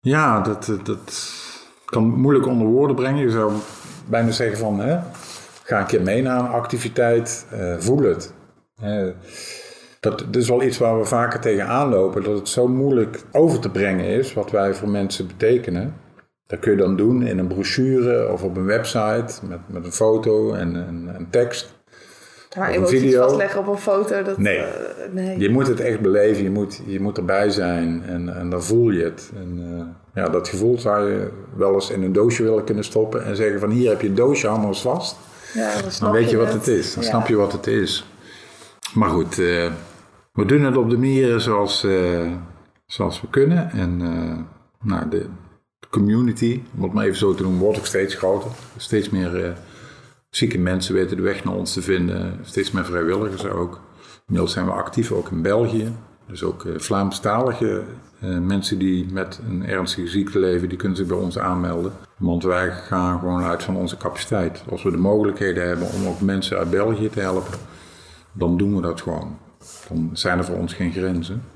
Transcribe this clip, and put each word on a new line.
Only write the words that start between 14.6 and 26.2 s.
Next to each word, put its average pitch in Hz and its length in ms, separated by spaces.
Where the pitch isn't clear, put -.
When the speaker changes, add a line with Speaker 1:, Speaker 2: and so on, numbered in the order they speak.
Speaker 1:
voor 104 140
mensen 98 380
betekenen. 113 680
Dat 107 120
kun - 140
je 98 60
dan 95 180
doen 120 260
in 110 160
een 92 80
brochure 120 880
of 90 100
op 92 140
een 92 80
website 113 840
met, 87 180
met 90 180
een 90 80
foto 110 600
en, 87 340
en, 85 280
en 87 160
tekst. - 500
Speaker 2:
Maar 190 120
Speaker 1:
Of - 60
een 131 60
Speaker 2:
emoties 127 200
Speaker 1:
video. 127 220
Speaker 2:
vastleggen 196 380
op 190 60
een 202 120
foto, 202 440
dat, 196 160
Speaker 1:
Nee. 98 200
Speaker 2:
eh, - 540
nee. 185 260
Speaker 1:
Je 101 120
moet 131 160
het 120 140
echt 113 200
beleven, 104 420